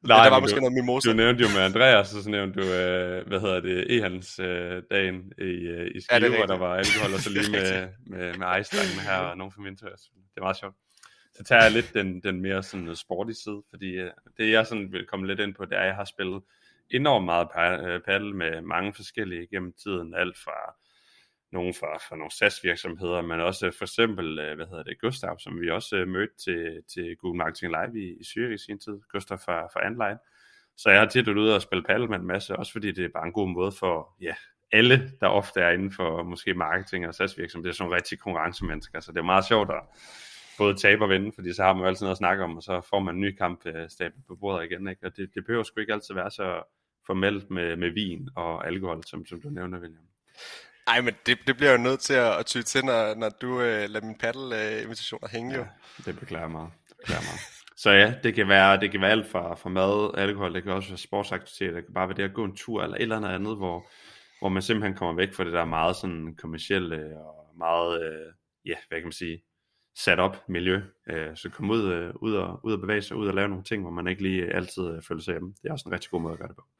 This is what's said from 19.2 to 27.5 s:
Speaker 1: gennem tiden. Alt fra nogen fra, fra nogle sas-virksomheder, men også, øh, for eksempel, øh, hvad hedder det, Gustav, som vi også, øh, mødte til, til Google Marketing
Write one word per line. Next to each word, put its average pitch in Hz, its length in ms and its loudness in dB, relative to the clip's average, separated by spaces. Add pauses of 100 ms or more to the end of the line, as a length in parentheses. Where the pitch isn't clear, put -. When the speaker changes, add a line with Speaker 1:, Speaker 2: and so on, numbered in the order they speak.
Speaker 1:
gennem 92 260 -8 (100)
tiden. 85 320 -8
Alt 90 240 -4
fra 76 200 -10 (920)
nogen 90 220 -4
fra, 78 220 -8
fra - 200 -14
nogle 78 160 -12
sas-virksomheder, 87 920 -2
men 82 180 -4
også, 92 260 -2
øh, 85 120 0
for 101 60 -6
eksempel, 92 540 0
øh, 76 180 -8
hvad 80 100 -12
hedder 85 160 -14
det, - 180 -12
Gustav, 95 380 -4
som - 220 -12
vi 85 100 -2
også, 104 260 -4
øh, 92 120 0
mødte 95 240 -4 (120)
til, 82 380 -6 (120)
til 85 220 -8
Google 87 220 -6
Marketing 82 340 -4